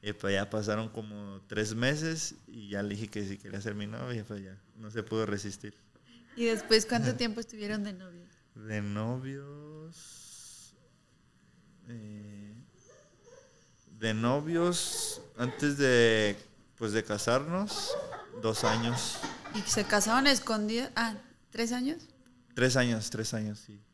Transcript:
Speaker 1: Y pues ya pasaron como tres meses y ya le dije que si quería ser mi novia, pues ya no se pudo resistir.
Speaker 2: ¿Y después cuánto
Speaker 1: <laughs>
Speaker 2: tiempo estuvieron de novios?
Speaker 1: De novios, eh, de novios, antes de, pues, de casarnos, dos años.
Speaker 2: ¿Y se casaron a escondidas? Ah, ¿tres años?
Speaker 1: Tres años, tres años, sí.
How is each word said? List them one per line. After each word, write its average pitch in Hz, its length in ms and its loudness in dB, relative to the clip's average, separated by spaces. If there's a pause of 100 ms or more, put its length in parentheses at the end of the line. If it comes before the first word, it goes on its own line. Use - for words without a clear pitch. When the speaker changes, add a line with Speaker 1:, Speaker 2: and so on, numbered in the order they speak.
Speaker 1:
Y 104 100 -2
pues 98 200 0
ya 101 160 2
pasaron 107 380 0
como 104 580 -10
tres 107 300 -2
meses 151 580 0 (140)
y 110 220 -14
ya 101 120 -2
le 104 140 -2
dije 107 120 -6
que 104 180 -6
si 98 120 -8
quería 101 220 -10
ser 107 160 -4
mi 104 100 -6
novia, 117 400 -6
pues 104 160 -8
ya 95 160 -16 (180)
no 110 140 -14
se 110 140 -4
pudo 110 220 0
resistir. 101 480 -6 (640)
Speaker 2:
¿Y 233 100 0
después 220 400 4
cuánto 233 280 2
Speaker 1:
<laughs> - 20 -6
Speaker 2:
tiempo 226 240 0
estuvieron 214 440 -4
de 208 80 -6
novios? 180 360 -16 (280)
Speaker 1:
De 107 260 -4
novios, 139 1900 -8 (1120)
eh, 104 680 -12 (1400)
de 110 160 2
novios, 156 1040 2 (180)
antes 139 400 0
de, 113 580 8 (400)
pues, 110 160 -2
de 107 120 2
casarnos, 165 840 0 (520)
dos 110 220 0
años. 117 540 0 (360)
Speaker 2:
¿Y 214 60 -2 (100)
se 208 140 4
casaron 220 420 6
a 285 60 8
escondidas? 226 640 0
Ah, 226 180 0 (360)
¿tres 233 220 0
años? 262 300 -2 (520)
Speaker 1:
Tres 127 220 6
años, 117 340 4
tres 113 240 -2
años, 107 300 -2
sí. 104 160 -18 (140)